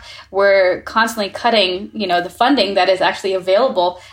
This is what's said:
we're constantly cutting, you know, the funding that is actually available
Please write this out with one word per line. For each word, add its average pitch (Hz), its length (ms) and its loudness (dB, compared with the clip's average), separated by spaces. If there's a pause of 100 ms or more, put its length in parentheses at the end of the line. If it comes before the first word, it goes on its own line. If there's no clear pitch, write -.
(320)
we're 196 500 2
constantly 226 480 -2
cutting, 202 640 -2
you 208 140 -6
know, 175 140 0
the 175 100 -8
funding 233 420 2
that 185 160 2
is 185 120 2
actually 190 320 -2
available 185 680 0 (120)